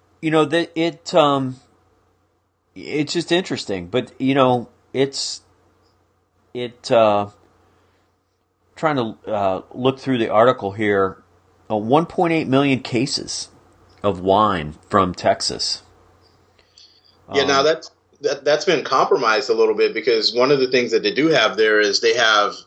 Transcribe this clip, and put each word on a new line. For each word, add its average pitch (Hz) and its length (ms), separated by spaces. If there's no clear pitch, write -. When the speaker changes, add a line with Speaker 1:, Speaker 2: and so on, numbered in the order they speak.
Speaker 1:
you 160 100
know, 156 140
that 160 300
it, 165 400
um, 139 420
it's 131 400
just 170 180
interesting. 113 560
But, 120 300
you 131 160
know, 127 340
it's, - 460
it, 123 360
uh, 104 380
trying 151 220
to, 113 200
uh, 98 320
look 131 260
through 131 200
the 110 100
article 110 440
here, 101 500
uh, 110 60
one 123 300
point 170 260
eight 160 160
million 135 320
cases - 680
of 95 180
wine 95 540
from 92 260
Texas. - 680
Speaker 2:
Yeah, 107 100
now 139 160
Speaker 1:
Um, 135 60
Speaker 2:
that's, - 240
that, 139 240
that's 147 200
been 151 200
compromised 131 640
a 113 40
little 110 200
bit 104 180
because 107 400
one 123 200
of 139 80
the 127 100
things 120 220
that 107 100
they 101 100
do 135 160
have 110 280
there 107 240
is 101 200
they 113 140
have, 107 400